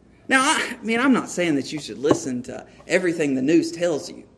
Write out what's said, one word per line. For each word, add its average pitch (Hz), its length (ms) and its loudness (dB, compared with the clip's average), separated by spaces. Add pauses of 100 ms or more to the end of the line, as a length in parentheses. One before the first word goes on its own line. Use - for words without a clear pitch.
(280)
Now, 262 140 4
I, 277 360 0
I - 60 -18
mean, 226 160 0
I'm 269 140 4
not - 160 0
saying 175 240 0
that 131 180 -2
you 151 80 -8
should 107 180 -12
listen 135 460 0
to - 220 -14 (200)
everything 156 480 0
the 131 80 0
news 165 300 4
tells 165 380 -2
you. - 140 -18 (140)